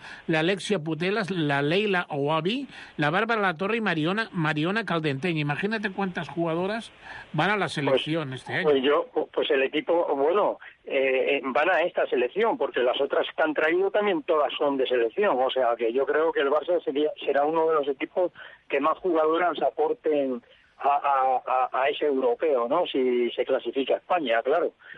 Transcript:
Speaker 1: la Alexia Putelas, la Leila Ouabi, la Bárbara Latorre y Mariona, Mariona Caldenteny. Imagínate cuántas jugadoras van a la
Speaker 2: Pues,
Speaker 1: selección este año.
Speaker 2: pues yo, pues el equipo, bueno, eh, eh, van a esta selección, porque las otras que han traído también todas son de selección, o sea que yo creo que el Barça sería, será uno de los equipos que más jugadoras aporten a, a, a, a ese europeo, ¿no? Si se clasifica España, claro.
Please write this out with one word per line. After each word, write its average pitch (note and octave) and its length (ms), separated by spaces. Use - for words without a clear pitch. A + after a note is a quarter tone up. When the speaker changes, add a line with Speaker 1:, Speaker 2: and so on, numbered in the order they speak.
Speaker 1:
la D#3+ 140
Alexia F#3+ 380
Putelas, E3 520
la D3 300
Leila F3+ 480
Ouabi, D#3+ 580
la D3+ 140
Bárbara A3 320
Latorre F#3+ 340
y A3+ 60
Mariona, F#3 500
Mariona E3+ 540
Caldenteny. D#3+ 540
Imagínate G3+ 500
cuántas F#3 400
jugadoras F3 640
van E3 160
a G#3+ 80
la F3+ 80
Speaker 2:
Pues, C#3 80
Speaker 1:
selección C#3 580
este B2+ 220
año. D#3 160
Speaker 2:
pues C3+ 120
yo, D3 240
pues C#3+ 160
el C3+ 140
equipo, E3 420
bueno, D3+ 420
eh, C3+ 520
eh, B2+ 80
van D3+ 260
a E3 120
esta E3+ 240
selección, F3 520
porque C3+ 220
las A#2+ 200
otras C#3 260
que E3 60
han D#3 120
traído F3 360
también G3+ 340
todas D3+ 340
son C#3+ 180
de B2+ 100
selección, B2+ 540
o C3 100
sea B2 260
que A#2 160
yo C3+ 140
creo D3+ 260
que D#3 80
el C#3 100
Barça D3 340
sería, D3+ 240
será C#3 200
uno D#3+ 240
de D#3+ 80
los C#3+ 120
equipos F3 440
que C#3 120
más D#3 180
jugadoras D#3+ 640
aporten D3 800
a, C3+ 100
a, C3+ 580
a, B2+ 360
a C#3 60
ese D3+ 180
europeo, C3 640
¿no? E3 180
Si B2 440
se B2+ 140
clasifica B2 520
España, B2+ 460
claro. D3+ 300